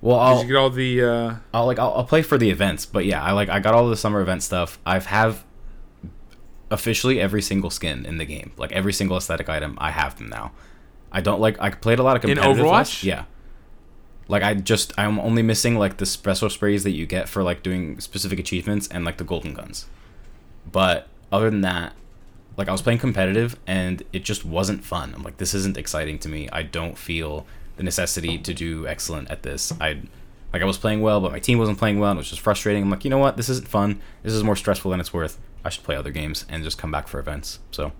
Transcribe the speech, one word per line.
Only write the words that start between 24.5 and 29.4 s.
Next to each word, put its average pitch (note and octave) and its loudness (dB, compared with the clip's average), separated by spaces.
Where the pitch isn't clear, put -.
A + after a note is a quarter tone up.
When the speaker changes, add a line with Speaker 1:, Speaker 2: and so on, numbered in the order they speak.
Speaker 1:
fun. D2 -6
I'm - -12
like, - -12
"This F#2 -2
isn't G2 0
exciting D#2 -4
to - -8
me. D2+ -6
I E2 -4
don't E2 -6
feel D#2 -6
the - -6
necessity E2+ -2
to F2 -6
do D#2+ -6
excellent D2+ -6
at D#2 -10